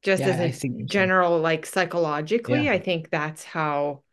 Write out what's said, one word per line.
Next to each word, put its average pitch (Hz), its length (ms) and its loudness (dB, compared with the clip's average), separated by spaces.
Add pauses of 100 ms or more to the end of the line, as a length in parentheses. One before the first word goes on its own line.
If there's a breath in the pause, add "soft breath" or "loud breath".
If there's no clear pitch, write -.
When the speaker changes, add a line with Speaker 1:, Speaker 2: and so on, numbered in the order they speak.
Speaker 1:
Just 190 240 2
Speaker 2:
Yeah, - 0 -
Speaker 1:
as 180 140 2
a 175 80 2
Speaker 2:
I - 20 0
see - 200 -4
what - 100 -8
you're 127 80 -8
saying. 190 240 2
Speaker 1:
general, 175 280 4
like, 160 260 0
psychologically, 170 1000 0
Speaker 2:
Yeah. - 20 2
Speaker 1:
I 196 80 2
think 175 320 -2
that's 156 340 -4
how 147 580 -2 (100)